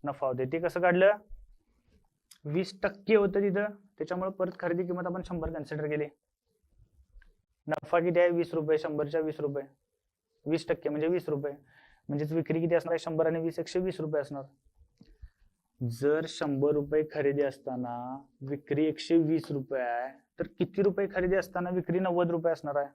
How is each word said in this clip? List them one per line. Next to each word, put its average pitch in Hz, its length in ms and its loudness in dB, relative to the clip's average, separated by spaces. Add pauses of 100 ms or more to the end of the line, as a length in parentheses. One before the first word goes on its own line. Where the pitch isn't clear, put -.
नफा 139 240 -4
होतोय. 131 180 0
ते 160 140 -2
कसं 170 220 -2
काढलं? 180 300 6 (1300)
वीस 175 360 -4
टक्के 202 340 2
होतं 202 260 4
तिथं, 202 240 2 (320)
त्याच्यामुळे 180 340 -4
परत 185 280 -2
खरेदी 175 240 -2
किंमत 180 220 -4
आपण 180 200 -4
शंभर 165 280 -6
कन्सिडर 151 340 -6
केली. 151 180 -2 (1600)
नफा 156 320 0
किती 175 200 2
आहे? 175 100 6
वीस 170 240 0
रुपये, 156 240 2
शंभरच्या 151 440 -2
वीस 156 180 -4
रुपये, 143 240 -2 (840)
वीस 156 220 -2
टक्के 156 220 -2
म्हणजे 151 180 0
वीस 170 220 0
रुपये. 143 240 -2 (540)
म्हणजेच 147 240 -2
विक्री 165 300 0
किती 170 140 2
असणार 165 160 0
आहे? 165 80 0
शंभर 160 280 2
आणि 165 120 0
वीस, 165 200 -4
एकशे 170 200 -2
वीस 180 220 -2
रुपये 151 200 -2
असणार. 139 220 -8 (1500)
जर 147 360 2
शंभर 143 440 0
रुपये 147 320 2 (100)
खरेदी 143 280 2
असताना 127 840 -4 (180)
विक्री 143 440 0
एकशे 156 320 2
वीस 160 340 2
रुपये 135 300 -2
आहे, 123 380 -4 (200)
तर 165 80 -4
किती - 340 -2
रुपये 196 340 2
खरेदी 185 200 2
असताना 180 340 -2
विक्री 180 300 0
नव्वद 175 320 2
रुपये 165 220 2
असणार 147 220 -4
आहे? 139 200 0